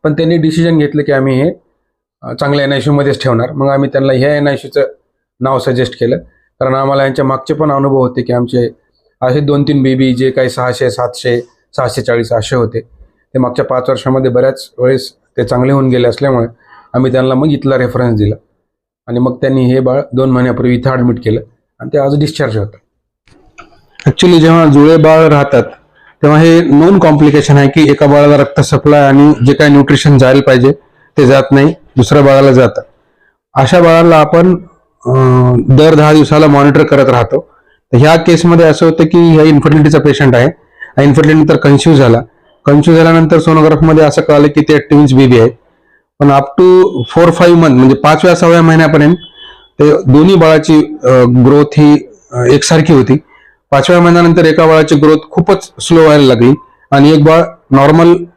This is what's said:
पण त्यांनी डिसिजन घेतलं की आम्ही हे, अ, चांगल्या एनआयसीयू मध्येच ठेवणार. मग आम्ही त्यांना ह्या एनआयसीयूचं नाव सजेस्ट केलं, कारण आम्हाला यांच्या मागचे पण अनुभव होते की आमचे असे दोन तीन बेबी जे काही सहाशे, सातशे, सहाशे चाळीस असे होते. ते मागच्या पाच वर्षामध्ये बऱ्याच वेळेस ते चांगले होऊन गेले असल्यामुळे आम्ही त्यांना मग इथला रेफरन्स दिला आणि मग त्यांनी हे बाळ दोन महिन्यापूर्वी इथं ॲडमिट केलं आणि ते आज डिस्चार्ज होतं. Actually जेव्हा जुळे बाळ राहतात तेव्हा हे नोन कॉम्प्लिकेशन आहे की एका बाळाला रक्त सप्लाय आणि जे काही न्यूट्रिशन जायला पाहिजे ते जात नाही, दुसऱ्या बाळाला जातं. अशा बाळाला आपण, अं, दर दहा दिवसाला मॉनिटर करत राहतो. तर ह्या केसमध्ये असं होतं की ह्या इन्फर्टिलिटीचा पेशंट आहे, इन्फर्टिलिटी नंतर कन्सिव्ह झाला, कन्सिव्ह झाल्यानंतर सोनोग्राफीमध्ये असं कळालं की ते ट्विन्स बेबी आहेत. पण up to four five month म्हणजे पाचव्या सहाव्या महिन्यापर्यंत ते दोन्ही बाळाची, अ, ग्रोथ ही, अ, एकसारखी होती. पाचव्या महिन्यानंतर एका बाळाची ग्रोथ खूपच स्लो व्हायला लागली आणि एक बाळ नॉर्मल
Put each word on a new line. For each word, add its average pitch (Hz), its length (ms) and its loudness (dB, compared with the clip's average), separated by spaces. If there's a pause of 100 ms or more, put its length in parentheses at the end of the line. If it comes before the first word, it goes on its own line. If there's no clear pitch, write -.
पण 156 100 -4
त्यांनी 165 240 -2
डिसिजन 165 420 -2
घेतलं 147 240 -4
की 143 100 -6
आम्ही 135 300 -4
हे, 165 100 -4 (680)
अ, 120 180 -14
चांगल्या 143 240 -4
एनआयसीयू 139 300 -4
मध्येच 139 280 -4
ठेवणार. 123 300 -4
मग 139 160 -4
आम्ही 139 200 -2
त्यांना 135 240 -4
ह्या 135 240 -2
एनआयसीयूचं 139 540 -6 (500)
नाव 131 180 -4
सजेस्ट 123 360 -6
केलं, 120 240 -4 (420)
कारण 131 140 -4
आम्हाला 135 280 -4
यांच्या 135 220 -4
मागचे 131 300 -6
पण 151 180 -4
अनुभव 139 240 -2
होते 127 260 -4
की 123 100 -8
आमचे 123 380 -4 (500)
असे 127 200 -2
दोन 143 220 -4
तीन 143 200 -2
बेबी 131 320 -2
जे 131 160 -4
काही 127 200 -4
सहाशे, 127 400 -6
सातशे, 120 500 -6 (360)
सहाशे 127 260 -6
चाळीस 117 300 -4
असे 117 240 -6
होते. 113 240 -6 (540)
ते 131 40 -4
मागच्या 123 260 -4
पाच 127 240 -6
वर्षामध्ये 131 420 -4
बऱ्याच 123 480 -4
वेळेस 127 340 -4 (240)
ते 123 80 -4
चांगले 127 280 -4
होऊन 135 160 -2
गेले 120 200 -2
असल्यामुळे 127 380 -4 (480)
आम्ही 127 180 -2
त्यांना 131 220 -2
मग 135 120 -2
इथला 135 320 -4
रेफरन्स 123 400 -4
दिला 104 160 -2 (720)
आणि 120 120 -8
मग 127 180 -6
त्यांनी 135 280 -4
हे 127 160 -2
बाळ 127 200 -2 (120)
दोन 131 180 -4
महिन्यापूर्वी 123 460 -2
इथं 131 140 -4
ॲडमिट 123 340 -4
केलं 113 160 -4 (400)
आणि 131 120 -14
ते 147 60 -2
आज 143 220 -2
डिस्चार्ज 143 380 -6
होतं. 104 200 -12 (1300)
Actually 175 300 2
जेव्हा 165 280 2
जुळे 147 300 4
बाळ 156 220 2
राहतात 143 440 0 (600)
तेव्हा 151 180 2
हे 165 220 4
नोन 165 360 2
कॉम्प्लिकेशन 147 580 2
आहे 139 120 2
की 143 220 0
एका 143 160 0
बाळाला 147 300 4
रक्त 139 240 -2
सप्लाय 143 480 0
आणि 143 240 4 (140)
जे 139 60 2
काही 147 180 0
न्यूट्रिशन 143 480 2
जायला 131 240 2
पाहिजे 131 300 2 (460)
ते 139 80 2
जात 135 160 2 (100)
नाही, 143 220 0 (220)
दुसऱ्या 135 260 0
बाळाला 139 300 4
जातं. 123 300 0 (720)
अशा 135 260 0
बाळाला 165 360 4
आपण, 165 400 2 (500)
अं, 127 500 0 (120)
दर 151 260 4
दहा 151 180 2
दिवसाला 151 340 2
मॉनिटर 147 380 2
करत 139 240 0
राहतो. 123 400 -2 (440)
तर 127 40 0
ह्या 151 200 4
केसमध्ये 170 500 2
असं 156 200 0
होतं 165 180 0
की 170 300 2
ह्या 156 100 4
इन्फर्टिलिटीचा 151 540 2
पेशंट 139 380 0
आहे, 123 120 0 (540)
इन्फर्टिलिटी 151 380 2
नंतर 156 160 0
कन्सिव्ह 143 420 2
झाला, 117 240 2 (420)
कन्सिव्ह 151 340 2
झाल्यानंतर 165 400 2
सोनोग्राफीमध्ये 160 640 2
असं - 180 -2
कळालं 147 240 2
की 147 140 0
ते 151 180 0
ट्विन्स 147 340 2
बेबी 127 280 2
आहेत. 117 100 2 (680)
पण 143 120 0
up 175 320 0
to 185 220 4 (320)
four 170 200 2
five 175 200 2
month 156 200 2
म्हणजे 131 180 2
पाचव्या 160 420 0
सहाव्या 170 260 2
महिन्यापर्यंत 160 540 2 (640)
ते 147 120 2
दोन्ही 147 440 2
बाळाची, 160 680 2
अ, 127 60 -2 (140)
ग्रोथ 131 580 2
ही, 147 280 2 (240)
अ, 123 120 -4
एकसारखी 151 480 0
होती. 127 240 2 (540)
पाचव्या 175 320 0
महिन्यानंतर 170 420 2
एका 160 220 2
बाळाची 160 280 2
ग्रोथ 151 220 2 (140)
खूपच - 500 -2
स्लो 165 200 0
व्हायला 151 240 4
लागली 123 300 2 (360)
आणि 139 200 2
एक 147 140 2
बाळ 160 180 2 (280)
नॉर्मल 156 380 2 (280)